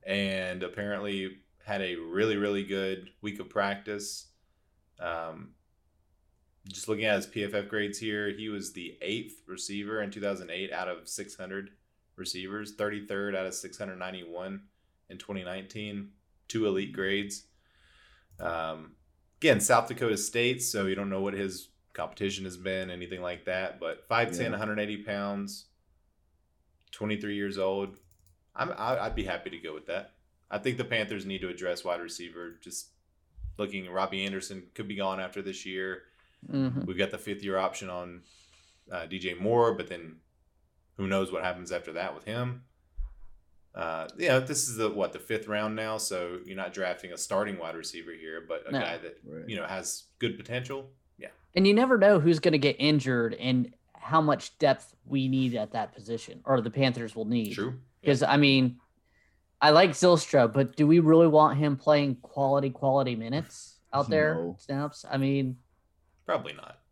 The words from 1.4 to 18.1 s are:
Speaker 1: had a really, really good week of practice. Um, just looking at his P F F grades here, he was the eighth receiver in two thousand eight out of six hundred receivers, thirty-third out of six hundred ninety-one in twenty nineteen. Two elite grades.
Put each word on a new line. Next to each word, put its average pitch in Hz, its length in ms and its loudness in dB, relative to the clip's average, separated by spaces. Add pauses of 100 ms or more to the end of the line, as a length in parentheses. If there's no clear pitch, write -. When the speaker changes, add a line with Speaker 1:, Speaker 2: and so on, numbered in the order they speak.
Speaker 1:
had 101 180 -4
a 90 140 -4
really, 95 400 0
really 101 280 0
good 95 440 -4 (140)
week 101 180 -8
of 90 100 -10
practice. 101 800 -4 (720)
Um, 82 500 -8 (1160)
just - 200 -12
looking 110 180 -2
at 104 100 4
his 95 100 -2
P 107 180 -6
F 98 100 -6
F 101 140 -4
grades 104 300 -4
here, 104 320 -4
he 107 180 -8
was 98 240 -8
the 87 300 -12
eighth 104 460 -8
receiver 101 520 -8
in 98 120 -6
two 104 80 -12
thousand 92 300 -6
eight 87 220 -6
out 90 160 -6
of 87 200 -10
six - 280 -12
hundred 95 340 -12 (440)
receivers, 98 640 -10
thirty-third 104 580 -4
out 95 120 -4
of 92 80 -8
six 92 240 -12
hundred 95 200 -8
ninety-one 92 640 -10 (480)
in 92 80 -16
twenty 95 240 -8
nineteen. 101 680 -10 (360)
Two 110 200 0
elite 98 260 0
grades. 98 540 -2 (920)